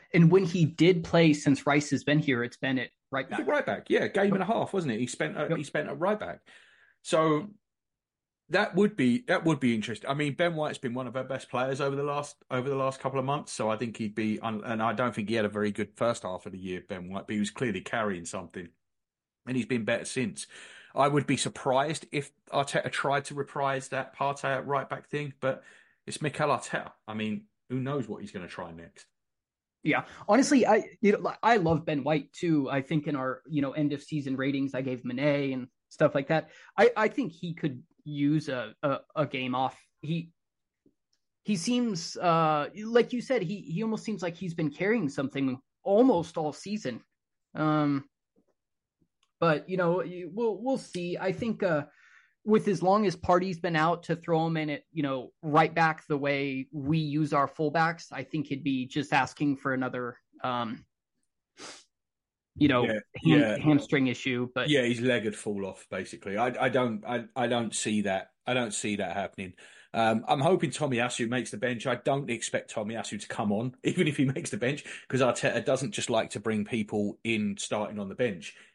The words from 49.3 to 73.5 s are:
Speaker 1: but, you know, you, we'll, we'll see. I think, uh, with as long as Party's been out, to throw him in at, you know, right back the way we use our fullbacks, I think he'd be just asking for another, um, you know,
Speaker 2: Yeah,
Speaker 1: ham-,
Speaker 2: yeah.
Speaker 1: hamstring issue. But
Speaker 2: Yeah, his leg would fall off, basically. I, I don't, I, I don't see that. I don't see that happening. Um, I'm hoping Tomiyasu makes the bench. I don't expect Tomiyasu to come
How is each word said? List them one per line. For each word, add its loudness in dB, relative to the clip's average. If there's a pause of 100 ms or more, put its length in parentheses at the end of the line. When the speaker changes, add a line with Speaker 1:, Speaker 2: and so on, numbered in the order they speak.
Speaker 1:
but, 2
you -4
know, 2
you, -10
we'll, 0
we'll 0
see. -6
I -2
think, -4
uh, 2 (640)
with 6
as 2
long 6
as 0
Party's 2
been 0
out, 2
to -2
throw 2
him 0
in -2
at, -6 (100)
you -2
know, -4 (100)
right 4
back 0
the 0
way -2
we 0
use 0
our 4
fullbacks, 0
I -8
think -6
he'd -6
be -2
just -2
asking 2
for -4
another, -4 (240)
um, -4 (1700)
you 6
know, 4
Speaker 2:
Yeah, 2 (320)
Speaker 1:
ham-, 8
Speaker 2:
yeah. 2
Speaker 1:
hamstring 4
issue. -2
But 0
Speaker 2:
Yeah, 4
his 0
leg 2
would -2
fall -6
off, -12
basically. -8
I, 0
I 2
don't, 0
I, -4 (100)
I 0
don't -2
see 0
that. -2 (180)
I -2
don't -2
see -4
that -4
happening. -8 (400)
Um, 2
I'm 2
hoping 2
Tomiyasu -2
makes -4
the -8
bench. -4
I 0
don't -2
expect -4
Tomiyasu -6
to -12
come -2